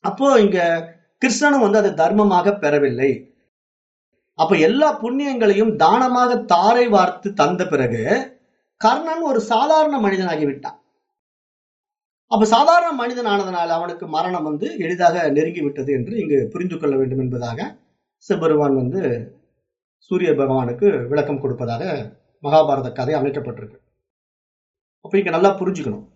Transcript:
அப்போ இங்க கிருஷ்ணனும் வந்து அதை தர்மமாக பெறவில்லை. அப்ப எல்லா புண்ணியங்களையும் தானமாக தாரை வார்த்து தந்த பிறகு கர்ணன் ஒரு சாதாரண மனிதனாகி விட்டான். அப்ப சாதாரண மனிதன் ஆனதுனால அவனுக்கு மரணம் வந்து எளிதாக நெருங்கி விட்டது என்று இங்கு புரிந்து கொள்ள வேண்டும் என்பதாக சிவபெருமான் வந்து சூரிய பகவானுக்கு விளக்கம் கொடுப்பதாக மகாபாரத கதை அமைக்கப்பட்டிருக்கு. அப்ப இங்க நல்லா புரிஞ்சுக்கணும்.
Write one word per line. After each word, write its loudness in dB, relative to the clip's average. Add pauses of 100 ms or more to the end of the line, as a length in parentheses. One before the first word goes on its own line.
அப்போ -2 (120)
இங்க 2 (640)
கிருஷ்ணனும் 2
வந்து 4
அதை 2
தர்மமாக 2
பெறவில்லை. 0 (1300)
அப்ப 4 (140)
எல்லா 4 (140)
புண்ணியங்களையும் 0
தானமாக 2 (140)
தாரை 4
வார்த்து 0
தந்த 0 (100)
பிறகு -2 (800)
கர்ணன் 0
ஒரு 0 (100)
சாதாரண 2 (100)
மனிதனாகி -2
விட்டான். -8 (1500)
அப்ப 4
சாதாரண 4 (120)
மனிதன் -4
ஆனதுனால -2
அவனுக்கு -8
மரணம் -4
வந்து -4 (160)
எளிதாக 0 (100)
நெருங்கி 0
விட்டது -4
என்று -4
இங்கு 0 (140)
புரிந்து -6
கொள்ள -2
வேண்டும் -2
என்பதாக -6 (680)
சிவபெருமான் 0
வந்து -4 (1080)
சூரிய 0
பகவானுக்கு 0 (240)
விளக்கம் -2
கொடுப்பதாக -6 (600)
மகாபாரத 2
கதை -4
அமைக்கப்பட்டிருக்கு. -6 (1300)
அப்ப -8
இங்க 0
நல்லா 4
புரிஞ்சுக்கணும். -6